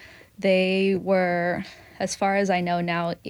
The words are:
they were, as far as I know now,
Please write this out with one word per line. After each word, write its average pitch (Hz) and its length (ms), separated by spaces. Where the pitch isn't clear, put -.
they 190 600
were, 180 640
as 190 160
far 196 220
as 202 120
I 180 120
know 175 200
now, 170 340